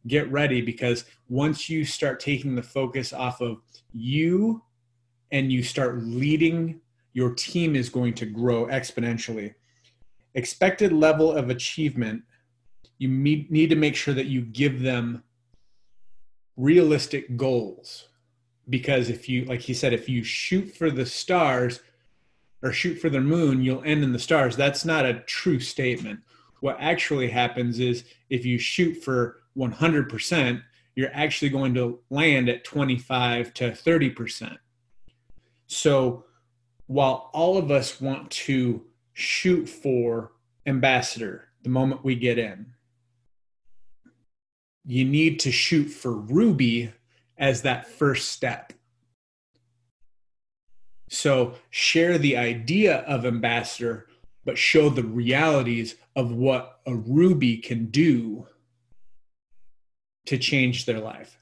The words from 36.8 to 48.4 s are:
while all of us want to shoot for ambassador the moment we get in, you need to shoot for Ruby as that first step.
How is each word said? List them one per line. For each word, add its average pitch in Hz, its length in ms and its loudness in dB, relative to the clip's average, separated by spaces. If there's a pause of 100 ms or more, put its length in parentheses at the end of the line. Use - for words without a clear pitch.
while 135 460 0
all 175 240 2
of 156 140 0
us 135 300 0
want 135 300 -6
to 127 540 -2 (280)
shoot - 560 0
for 117 640 -2 (340)
ambassador 127 840 0 (120)
the 123 60 -6
moment 131 360 0
we 135 100 2
get 117 240 0
in, 107 340 -8 (2000)
you 131 200 0
need 156 360 2
to 131 120 0
shoot 147 340 2
for - 260 -6
Ruby 120 800 2 (460)
as 139 240 2
that 123 240 -2
first - 440 0
step. - 420 -6 (2250)